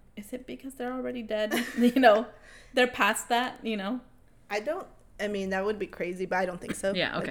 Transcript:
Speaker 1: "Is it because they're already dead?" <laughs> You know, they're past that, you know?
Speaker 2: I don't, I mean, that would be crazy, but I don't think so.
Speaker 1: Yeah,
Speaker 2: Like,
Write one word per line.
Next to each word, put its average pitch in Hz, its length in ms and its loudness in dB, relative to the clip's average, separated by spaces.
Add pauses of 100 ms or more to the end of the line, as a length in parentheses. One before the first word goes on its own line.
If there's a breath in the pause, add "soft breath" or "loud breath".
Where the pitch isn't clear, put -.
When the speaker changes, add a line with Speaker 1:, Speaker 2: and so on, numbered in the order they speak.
(160)
Speaker 1:
"Is 208 160 -14
it 254 140 -12
because 254 280 -12
they're 247 180 -8
already 247 300 -6
dead?" 214 300 -2 (180)
<laughs> - 80 -6
You 240 220 6
know, 226 260 8 (480 loud breath)
they're 254 120 6
past 220 440 2
that, 247 340 0
you 220 120 -2
know? 208 240 -4 (480)
Speaker 2:
I 208 120 -4
don't, 311 260 -6 (320)
I 208 100 -4
mean, 196 220 -4
that 190 140 0
would 208 140 -2
be 196 100 -4
crazy, 180 380 -6
but 180 120 0
I 190 80 2
don't 180 140 -8
think - 160 -10
so. 196 180 -2
Speaker 1:
Yeah, 170 240 0
Speaker 2:
Like, - 120 -4